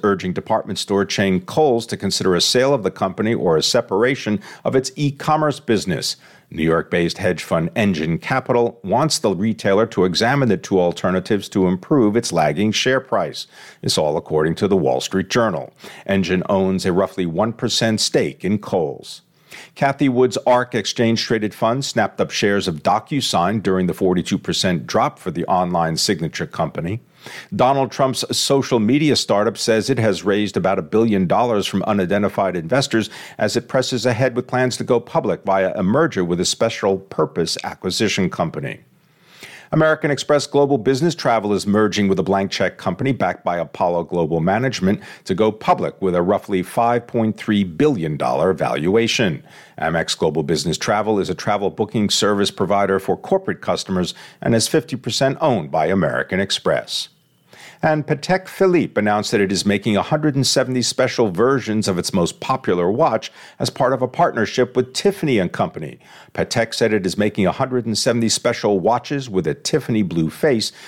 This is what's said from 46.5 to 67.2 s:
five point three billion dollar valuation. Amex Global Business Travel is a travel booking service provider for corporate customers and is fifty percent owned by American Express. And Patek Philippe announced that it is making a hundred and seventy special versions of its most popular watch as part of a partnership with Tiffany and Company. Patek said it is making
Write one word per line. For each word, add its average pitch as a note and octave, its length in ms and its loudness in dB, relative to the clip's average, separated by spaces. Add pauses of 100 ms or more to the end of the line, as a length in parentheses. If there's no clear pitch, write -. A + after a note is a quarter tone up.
five A#2 460 0
point A2+ 300 0
three G#2 260 0
billion E2+ 540 0
dollar C2+ 360 2
valuation. D#2+ 920 0 (340)
Amex D#2+ 400 -2
Global D#2 240 0
Business D#2 340 -2
Travel G#2+ 440 0
is F2+ 100 -4
a F2 60 -6
travel G2+ 340 -2
booking G#2 400 -2
service G#2 400 0
provider G2 480 0
for F#2 180 -2
corporate F#3+ 440 -4
customers F2+ 520 -2 (300)
and A#2 140 2
is A2 100 0
fifty - 300 -2
percent C3+ 440 -2
owned G#2+ 300 0
by D#2 160 0
American E2+ 540 0
Express. - 680 -2 (720)
And D#3 240 2
Patek F3 400 -2
Philippe F3 540 2
announced G#2 300 0
that G#2+ 100 2
it F#2+ 100 2
is F#2+ 140 -2
making G2+ 320 2
a F2+ 60 2
hundred D3+ 320 0
and C3+ 120 2
seventy B2+ 360 0
special A#2+ 480 0
versions G#2+ 580 0
of F#2 80 0
its - 160 -4
most F2 260 0
popular F#2 520 0
watch A#2+ 420 0 (260)
as A#2+ 120 -2
part C3+ 240 0
of B2 80 -2
a A#2+ 60 0
partnership B2 680 0
with B2+ 160 0
Tiffany E3 460 0
and F2+ 120 0
Company. D#2 480 -6 (360)
Patek A2+ 400 -2
said A2 180 2
it G2 140 0
is - 100 -2
making G#2 300 0